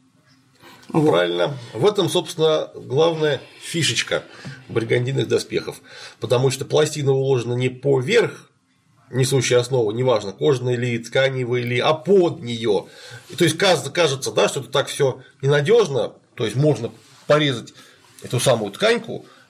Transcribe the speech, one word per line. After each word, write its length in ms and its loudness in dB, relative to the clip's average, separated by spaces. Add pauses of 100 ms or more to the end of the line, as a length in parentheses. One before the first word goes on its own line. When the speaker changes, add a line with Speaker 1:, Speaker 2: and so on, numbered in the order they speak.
(880)
Speaker 1:
Вот. 240 2
Speaker 2:
Правильно. 440 0 (160)
В 140 0
этом, 220 2
собственно, 680 0
главная 680 0 (220)
фишечка 640 -2 (440)
бригантинных 600 -2
доспехов, 520 -4 (380)
потому 320 0
что 140 -6
пластина 480 0
уложена 420 0
не 140 -2
поверх 840 0 (600)
несущей 460 2
основы, 380 0
неважно, 380 0
кожаной 420 0
или 240 -2
тканевой, 640 -2
или, 160 -2
а 160 2
под 480 2
неё. 440 -2 (440)
И 60 -14
то 80 2
есть 120 2
каз-, 340 2
кажется, 420 0
да, 160 2
что 120 -6
это 100 -10
так 180 0
всё 320 -2 (220)
ненадёжно, 720 2 (200)
то 100 -4
есть 120 -4
можно 340 2 (360)
порезать 480 0 (480)
эту 180 -4
самую 320 0
тканьку, 520 -2 (260)